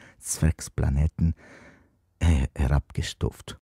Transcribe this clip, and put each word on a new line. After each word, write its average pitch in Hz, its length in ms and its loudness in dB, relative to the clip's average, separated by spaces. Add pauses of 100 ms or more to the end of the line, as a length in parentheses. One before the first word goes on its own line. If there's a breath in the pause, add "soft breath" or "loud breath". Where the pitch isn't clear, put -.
(180 loud breath)
Zwergplaneten, 78 1160 -2 (840 loud breath)
äh, 73 340 2
herabgestuft. - 1080 -4